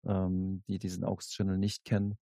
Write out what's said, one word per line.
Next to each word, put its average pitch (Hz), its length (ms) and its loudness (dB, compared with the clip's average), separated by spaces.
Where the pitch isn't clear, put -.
ähm, 92 640 2
die 98 100 -2
diesen 92 260 -4
aux-Channel 98 540 0
nicht 101 260 0
kennen 101 320 2